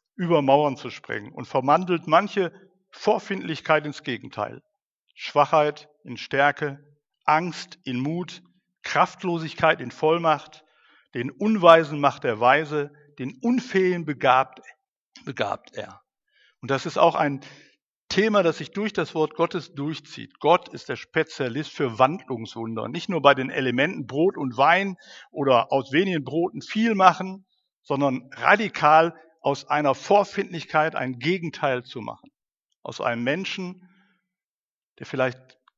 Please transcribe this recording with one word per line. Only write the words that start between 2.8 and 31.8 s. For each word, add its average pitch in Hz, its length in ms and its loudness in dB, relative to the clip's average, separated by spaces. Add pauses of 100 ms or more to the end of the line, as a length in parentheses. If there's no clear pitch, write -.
Vorfindlichkeit 160 920 -2
ins 147 180 -12
Gegenteil. 110 580 -8 (540)
Schwachheit 151 760 0 (140)
in 120 140 -12
Stärke, 139 680 -2 (400)
Angst 160 580 -2
in 127 160 -4
Mut, 165 440 -6 (400)
Kraftlosigkeit 165 960 -2
in 120 100 -10
Vollmacht, 160 720 -2 (480)
den 120 180 -6
Unweisen 165 680 4
macht 139 260 0
er 110 140 -2
weise, 143 520 2 (260)
den 127 240 -10
Unfähigen 190 640 0
begabt, 131 540 0 (640)
begabt 110 480 -8
er. - 280 -14 (580)
Und 120 100 -8
das 135 160 -2
ist 165 120 -8
auch 170 180 6
ein 143 260 -2 (720)
Thema, 208 300 2
das 160 160 0
sich 151 120 -8
durch 208 220 -4
das 170 220 -6
Wort 156 180 -2
Gottes 170 400 -4
durchzieht. - 640 -10
Gott 165 300 2
ist - 180 -16
der 123 100 -6
Spezialist 143 760 -6
für 123 260 -4
Wandlungswunder. 113 920 -2
Nicht 160 220 -8
nur 165 140 0
bei 143 100 8
den 131 160 -4
Elementen 131 560 -2
Brot 151 320 -2
und 131 180 -6
Wein 175 420 2 (340)
oder 135 400 2
aus 135 200 -2
wenigen 170 320 0
Broten 156 380 -4
viel 226 320 0
machen, 190 540 2 (340)
sondern 135 520 -2
radikal 165 800 4 (260)
aus - 260 -2
einer 143 280 0
Vorfindlichkeit 175 1000 0
ein 127 220 -6
Gegenteil 147 640 -4